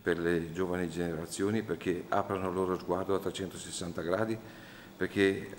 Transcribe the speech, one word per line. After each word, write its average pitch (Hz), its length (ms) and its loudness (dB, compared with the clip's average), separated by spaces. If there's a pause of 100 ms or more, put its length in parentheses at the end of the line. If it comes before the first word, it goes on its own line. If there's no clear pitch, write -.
per 85 180 2
le 82 340 2
giovani 90 360 0
generazioni, 87 720 0
perché 87 460 -2
aprono 98 400 2
il 90 60 0
loro 92 240 2
sguardo 92 380 0
a 92 40 2
trecentosessanta 87 840 -6
gradi, 107 360 2 (580)
perché, 98 640 4